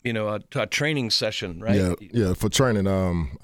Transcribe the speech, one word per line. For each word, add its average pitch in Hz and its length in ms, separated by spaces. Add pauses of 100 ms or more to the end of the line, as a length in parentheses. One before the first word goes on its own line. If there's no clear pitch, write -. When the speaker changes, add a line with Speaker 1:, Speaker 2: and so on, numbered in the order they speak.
Speaker 1:
you 120 100
know, 107 160
a, 104 120 (160)
a 110 100
training 143 440
session, 98 500
right? 101 160
Speaker 2:
Yeah, 92 240
yeah, 95 340
for 107 140
training. 107 400
Um, 87 560